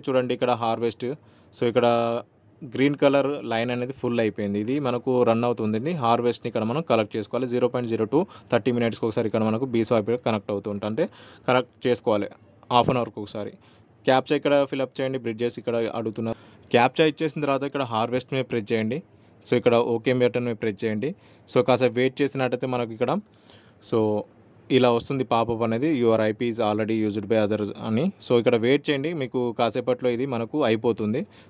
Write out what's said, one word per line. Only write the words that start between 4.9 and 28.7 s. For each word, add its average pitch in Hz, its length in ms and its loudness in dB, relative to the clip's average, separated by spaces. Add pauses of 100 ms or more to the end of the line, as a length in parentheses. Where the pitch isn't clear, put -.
రన్ 117 200 2
అవుతుందండి. 113 440 -2 (120)
హార్వెస్ట్ని 120 480 0
ఇక్కడ 110 200 -2
మనం 156 180 -4
కలెక్ట్ 110 260 2
చేసుకోవాలి. 120 380 -4
జీరో 123 180 2
పాయింట్ 123 220 -4
జీరో 110 180 0
టూ 151 80 4 (320)
థర్టీ 120 240 2
మినిట్స్కి 117 320 -2
ఒకసారి 113 220 -2
ఇక్కడ 110 180 0
మనకు 117 240 -2
B 113 160 2
swap 110 160 2
ఇక్కడ 120 240 -2
కనెక్ట్ 107 260 -2
అవుతూ 98 200 -6
ఉంటుంది, 104 160 -6
అంటే 110 140 -2 (440)
కనెక్ట్ 127 240 2 (140)
చేసుకోవాలి 107 420 0 (440)
హాఫ్ 120 180 4
అన్ 127 80 0
అవర్కి 110 220 -6
ఒకసారి. 104 300 -10 (560)
క్యాప్చా 131 320 4
ఇక్కడ 143 140 2 (180)
ఫిలప్ 131 260 -4
చేయండి, 131 260 -4
బ్రిడ్జెస్ 117 380 -4
ఇక్కడ 117 140 -4 (240)
అడుగుతున్నారు. 113 380 -4 (360)
క్యాప్చా 127 380 4
ఇచ్చేసిన 156 340 -4
తర్వాత 139 260 0
ఇక్కడ 139 120 -4 (100)
హార్వెస్ట్ 117 420 -2
మీద 131 160 0
ప్రెస్ 110 200 -2
చేయండి. 110 260 0 (500)
So, - 120 0
ఇక్కడ 117 160 6 (180)
ఓకే 117 200 0 (100)
బటన్ 120 260 0
మీద 110 140 -4
ప్రెస్ 107 200 -4
చేయండి. 110 260 -2 (420)
So, 127 180 4
కాసేపు 123 300 2
వెయిట్ 131 240 0
చేసినట్టయితే 131 520 -2
మనకు 117 220 -4
ఇక్కడ 123 140 0 (800)
so 117 80 2 (800)
ఇలా 123 180 6
వస్తుంది 131 360 -4
పాపప్ 117 360 0
అనేది, 117 220 -2 (120)
"Your 113 240 4
ఐపీ 110 280 -2
is 107 120 -8
already 107 300 0 (100)
used 104 240 -4
by 110 140 2
others" 104 260 -2 (180)
అని. 113 160 0 (220)
So, - 160 0
ఇక్కడ 120 140 4 (100)
వెయిట్ 143 220 2